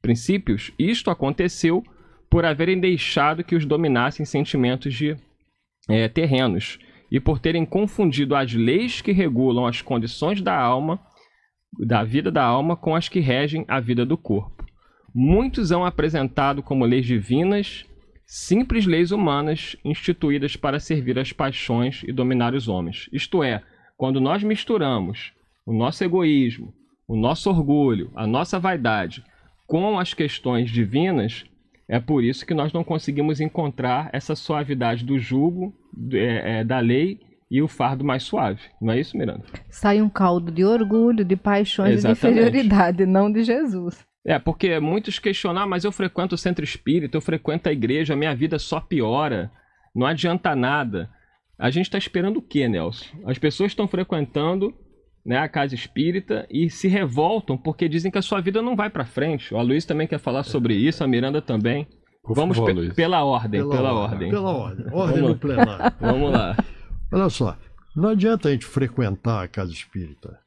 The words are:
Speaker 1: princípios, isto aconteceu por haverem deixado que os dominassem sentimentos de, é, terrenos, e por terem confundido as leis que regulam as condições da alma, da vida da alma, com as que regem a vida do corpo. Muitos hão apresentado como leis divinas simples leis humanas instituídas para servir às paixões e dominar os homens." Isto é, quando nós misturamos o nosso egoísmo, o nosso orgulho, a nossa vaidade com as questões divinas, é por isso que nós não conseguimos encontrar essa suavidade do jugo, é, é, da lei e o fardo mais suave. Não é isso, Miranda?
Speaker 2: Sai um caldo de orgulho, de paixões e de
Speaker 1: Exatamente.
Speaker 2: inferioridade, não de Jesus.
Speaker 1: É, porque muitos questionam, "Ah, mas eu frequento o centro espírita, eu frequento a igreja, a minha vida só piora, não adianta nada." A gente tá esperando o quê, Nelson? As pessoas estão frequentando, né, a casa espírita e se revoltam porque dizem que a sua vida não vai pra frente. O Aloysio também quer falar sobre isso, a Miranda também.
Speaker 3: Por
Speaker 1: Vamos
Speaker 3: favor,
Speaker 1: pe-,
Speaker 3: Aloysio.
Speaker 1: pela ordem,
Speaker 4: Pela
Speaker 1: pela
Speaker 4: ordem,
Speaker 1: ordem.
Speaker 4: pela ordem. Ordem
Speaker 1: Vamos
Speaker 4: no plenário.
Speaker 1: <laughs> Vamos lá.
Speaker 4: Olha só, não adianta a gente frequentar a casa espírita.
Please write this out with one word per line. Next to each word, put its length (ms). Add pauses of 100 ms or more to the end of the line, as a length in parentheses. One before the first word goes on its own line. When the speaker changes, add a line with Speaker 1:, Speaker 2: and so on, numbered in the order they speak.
Speaker 1:
princípios, 760
isto 320
aconteceu 720 (460)
por 160
haverem 360
deixado 640
que 100
os 100
dominassem 640
sentimentos 680
de, 220 (720)
é, 200
terrenos, 720 (320)
e 100
por 180
terem 260
confundido 680
as 180
leis 480
que 120
regulam 540
as 160
condições 580
da 180
alma, 400 (800)
da 260
vida 260
da 120
alma, 340
com 180
as 140
que 120
regem 480
a 120
vida 240
do 120
corpo. 480 (500)
Muitos 560
hão 140
apresentado 760
como 220
leis 220
divinas 800 (420)
simples 600
leis 240
humanas 760
instituídas 720
para 240
servir 380
às 140
paixões 720
e 60
dominar 420
os 120
homens." 460
Isto 300
é, 200 (340)
quando 240
nós 220
misturamos 920 (340)
o 100
nosso 260
egoísmo, 680 (340)
o 80
nosso 360
orgulho, 680
a 100
nossa 320
vaidade 640 (440)
com 320
as 160
questões 560
divinas, 720 (440)
é 120
por 240
isso 220
que 80
nós 180
não 120
conseguimos 560
encontrar 760
essa 200
suavidade 680
do 140
jugo, 560 (380)
é, 480
é, 40
da 160
lei 400 (300)
e 100
o 80
fardo 340
mais 200
suave. 380 (200)
Não 140
é 60
isso, 160
Miranda? 280 (240)
Speaker 2:
Sai 320
um 80
caldo 420
de 140
orgulho, 580
de 140
paixões 640
e 40
de 100
Speaker 1:
Exatamente. 280
Speaker 2:
inferioridade, 640
não 260
de 140
Jesus. 600 (180)
Speaker 1:
É, 140
porque 400
muitos 400
questionam, 440
"Ah, 40
mas 180
eu 80
frequento 440
o 20
centro 260
espírita, 520
eu 40
frequento 480
a 40
igreja, 420
a 20
minha 180
vida 240
só 220
piora, 680 (440)
não 120
adianta 480
nada." 560 (480)
A 120
gente 200
tá 80
esperando 400
o 40
quê, 260
Nelson? 360 (220)
As 100
pessoas 360
estão 160
frequentando, 840 (540)
né, 120
a 100
casa 260
espírita 760
e 200
se 180
revoltam 720
porque 300
dizem 220
que 80
a 40
sua 180
vida 220
não 140
vai 140
pra 140
frente. 480
O 60
Aloysio 300
também 180
quer 120
falar 260
sobre 300
isso, 300
a 20
Miranda 360
também. 440 (360)
Speaker 3:
Por 120
Speaker 1:
Vamos 220
Speaker 3:
favor, 120
Speaker 1:
pe-, 40
Speaker 3:
Aloysio. 220
Speaker 1:
pela 300
ordem, 360
Speaker 4:
Pela 160
Speaker 1:
pela 160
Speaker 4:
ordem, 220
Speaker 1:
ordem. 160
Speaker 4:
pela 220
ordem. 400
Ordem 240
Speaker 1:
Vamos 140
Speaker 4:
no 80
plenário. 560
Speaker 1:
<laughs> 60
Vamos 320
lá. 240 (560)
Speaker 4:
Olha 160
só, 280 (380)
não 160
adianta 380
a 40
gente 140
frequentar 800
a 40
casa 240
espírita. 760